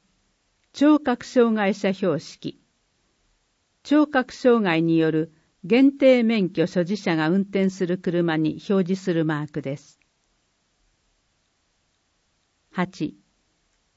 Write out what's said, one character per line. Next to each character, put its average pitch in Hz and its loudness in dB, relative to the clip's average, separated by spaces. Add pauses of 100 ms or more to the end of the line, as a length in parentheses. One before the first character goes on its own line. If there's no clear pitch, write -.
(720)
聴 294 4
覚 254 -6
障 233 2
害 208 0
者 190 -2
標 165 -2
識。 - -14 (1300)
聴 294 2
覚 262 -4
障 233 2
害 165 0
に 165 2
よ 160 2
る 160 -4 (320)
限 269 4
定 254 4
免 220 0
許 160 0
所 175 -2
持 196 -4
者 165 -2
が 156 0
運 196 2
転 196 -2
す 185 -4
る 180 -2
車 175 -2
に 156 -2 (100)
表 196 0
示 190 -2
す 190 -4
る 165 0
マ 156 -4
ー 147 -10
ク 147 -10
で 139 -8
す。 - -20 (2750)
八、 180 -8 (800)